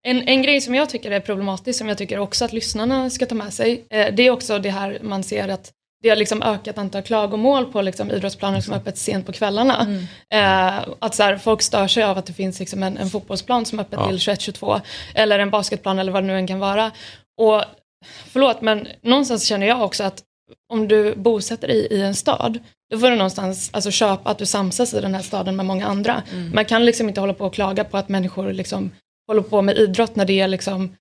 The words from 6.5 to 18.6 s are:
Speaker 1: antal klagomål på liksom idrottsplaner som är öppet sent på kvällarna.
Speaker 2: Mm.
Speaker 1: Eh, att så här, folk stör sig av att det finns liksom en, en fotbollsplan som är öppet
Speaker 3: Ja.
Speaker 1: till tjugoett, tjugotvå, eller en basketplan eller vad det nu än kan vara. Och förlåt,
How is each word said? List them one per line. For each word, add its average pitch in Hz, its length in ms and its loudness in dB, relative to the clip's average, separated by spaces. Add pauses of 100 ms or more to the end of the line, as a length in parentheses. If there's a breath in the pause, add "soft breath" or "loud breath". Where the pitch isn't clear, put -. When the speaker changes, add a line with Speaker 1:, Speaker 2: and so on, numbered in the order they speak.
Speaker 1:
antal 196 240 -6
klagomål 226 720 0
på 202 100 0
liksom 202 280 -4
idrottsplaner 196 500 -2
som 208 140 -6
är - 20 -4
öppet 196 220 -6
sent 196 280 -4
på 190 60 -10
kvällarna. 220 480 2
Speaker 2:
Mm. 202 240 -2 (300 loud breath)
Speaker 1:
Eh, 190 500 4 (140)
att 214 160 -4
så 214 80 2
här, 202 140 4
folk 214 260 2
stör 196 240 2
sig 226 160 2
av 190 160 2
att 180 80 -8
det 175 60 -14
finns 185 280 -6
liksom 190 220 -6
en, 190 160 -4
en 190 120 -4
fotbollsplan 214 560 -2
som 226 120 -6
är 208 40 -4
öppet - 200 -8
Speaker 3:
Ja. 196 60 2
Speaker 1:
till 190 100 -2
tjugoett, 196 220 0
tjugotvå, 202 400 -2 (340 loud breath)
eller 208 240 4
en 202 120 0
basketplan 190 480 -2
eller 190 140 -2
vad 190 100 0
det 190 40 -2
nu 190 100 -2
än 185 100 -2
kan 185 120 -4
vara. 202 320 0 (500 loud breath)
Och 214 220 6 (720 loud breath)
förlåt, 254 300 4